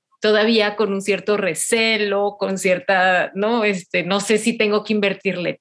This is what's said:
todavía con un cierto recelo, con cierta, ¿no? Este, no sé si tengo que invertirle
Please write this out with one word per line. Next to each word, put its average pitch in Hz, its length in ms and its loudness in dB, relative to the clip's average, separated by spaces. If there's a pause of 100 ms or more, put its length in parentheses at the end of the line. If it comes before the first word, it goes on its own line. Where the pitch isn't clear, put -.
(200)
todavía 214 560 2
con 202 160 -2
un 196 80 -2
cierto 202 380 -2
recelo, 202 1000 0
con 190 200 -2
cierta, 185 760 2
¿no? 214 300 0
Este, 185 400 -2
no 190 160 0
sé 214 160 0
si 226 200 -2
tengo 208 280 0
que - 80 -4
invertirle 190 680 -2